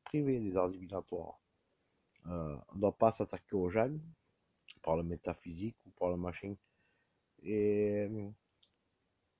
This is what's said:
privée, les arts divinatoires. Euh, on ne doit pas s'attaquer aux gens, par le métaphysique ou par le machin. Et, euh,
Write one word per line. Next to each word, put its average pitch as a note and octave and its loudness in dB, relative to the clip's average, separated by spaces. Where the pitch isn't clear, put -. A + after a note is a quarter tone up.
privée, C#3 2
les G2 -2
arts F2+ 6
divinatoires. F2+ -8
Euh, D#2+ -4
on - -14
ne G2 -8
doit G2+ 4
pas A2+ 6
s'attaquer - -4
aux F#2 2
gens, A2+ 2
par D#2+ 2
le E2+ 2
métaphysique F2 -6
ou F#2+ -20
par F2+ -2
le F2+ 0
machin. F2+ -6
Et, G#2 2
euh, G#2 -8